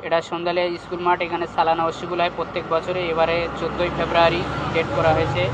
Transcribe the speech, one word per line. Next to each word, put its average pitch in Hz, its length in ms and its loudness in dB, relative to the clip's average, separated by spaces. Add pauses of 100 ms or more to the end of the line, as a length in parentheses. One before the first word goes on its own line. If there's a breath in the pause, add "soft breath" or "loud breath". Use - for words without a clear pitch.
এটা 165 180 2
সন্ধ্যালিয়া 175 460 -2 (100)
স্কুল 175 260 -8
মাঠ, 175 180 4
এখানে 170 260 -2
সালানা 165 380 2
অসুগুল 165 360 -4
হয় 175 140 0
প্রত্যেক 170 340 -4
বছরে, 165 400 0
এবারে 165 280 2 (200)
চোদ্দোই 170 380 -2
ফেব্রুয়ারি 170 460 4 (300)
ডেট 165 240 0
করা 165 180 4
হয়েছে। 160 300 2 (100)